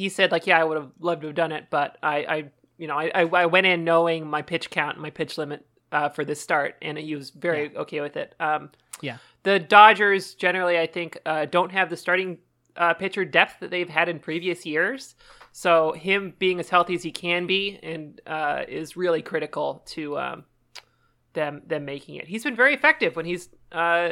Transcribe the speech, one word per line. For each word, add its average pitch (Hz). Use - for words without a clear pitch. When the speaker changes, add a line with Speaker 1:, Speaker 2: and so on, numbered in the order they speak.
Speaker 1:
he 190
said, 190
like, 170
"Yeah, 175
I 165
would 156
have 143
loved 165
to 156
have 143
done 160
it, 151
but 143
I, 151
I, 156
you 165
know, 143
I, 160
I, 190
I 175
went 185
in 175
knowing 165
my 151
pitch 165
count 147
and 151
my 151
pitch 151
limit, 147
uh, 147
for 147
this 151
start," 147
and 151
he 156
was 139
very 151
Speaker 2:
Yeah. -
Speaker 1:
okay 151
with 147
it. -
Um, 151
Speaker 2:
Yeah. 123
Speaker 1:
the 196
Dodgers 202
generally, 180
I 165
think, 170
uh, 156
don't 175
have 185
the 170
starting 180
uh, 170
pitcher 190
depth 170
that -
they've 175
had 165
in 165
previous 170
years. 185
So 165
him 185
being 185
as 165
healthy 175
as 170
he 165
can 175
be 196
and, 160
uh, 147
is 156
really 180
critical 147
to, 147
um, 131
them, 147
them 147
making 143
it. 143
He's 220
been 269
very 262
effective 294
when 165
he's, 175
uh, 170